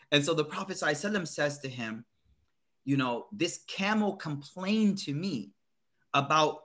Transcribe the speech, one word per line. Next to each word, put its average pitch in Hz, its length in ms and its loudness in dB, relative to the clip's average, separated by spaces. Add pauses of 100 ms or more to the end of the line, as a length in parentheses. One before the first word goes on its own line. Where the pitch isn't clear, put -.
(120)
And 147 140 6
so 165 80 2
the 151 120 2
Prophet 185 320 -6
sallallahu 156 180 2
alaihi 202 160 -4 (100)
wasallam 160 60 -4
says 147 320 -2
to 135 100 -8
him, 113 360 -8 (800)
you 139 120 2
know, 123 340 0
"This 131 360 -2
camel 202 480 0
complained 185 840 0
to 147 140 -4
me 147 380 -4 (640)
about 151 500 2